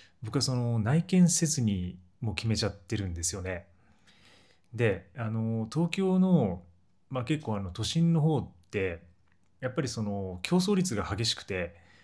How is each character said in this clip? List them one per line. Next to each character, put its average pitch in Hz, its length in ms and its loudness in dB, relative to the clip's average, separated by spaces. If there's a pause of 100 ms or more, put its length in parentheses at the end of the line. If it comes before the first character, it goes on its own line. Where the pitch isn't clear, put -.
(220)
僕 110 140 -8
は 131 60 2
そ 131 140 -2
の 120 240 0
内 139 240 2
見 180 260 6
せ 170 160 2
ず 147 160 0
に 95 360 0 (220)
も 110 140 -4
う - 20 -8
決 113 120 -4
め 110 100 2
ち 117 80 0
ゃ 98 40 -2
っ - 60 -2
て - 220 -6
る 98 100 -4
ん 85 60 -6
で 82 100 -6
す - 120 -4
よ 92 60 -8
ね。 90 260 -8 (1040)
で、 107 420 0
あ 110 140 -6
の、 113 420 -2
東 165 200 0
京 185 280 2
の、 143 420 4 (480)
ま 131 120 -4
あ、 - 20 -8
結 151 220 -2
構 110 100 -2
あ 101 60 -2
の、 92 100 -6
都 110 120 -6
心 165 280 2
の 160 100 4
方 151 180 4
っ 87 80 -4 (240)
て、 92 320 -2 (580)
や 127 80 -4
っ 120 40 -8
ぱ 160 80 -2
り 127 60 -2
そ 113 160 -4
の 98 380 -4
競 175 160 2
争 190 180 2
率 180 200 0
が 101 80 0
激 98 220 -2
し - 100 0
く - 80 -12
て、 90 320 -4 (280)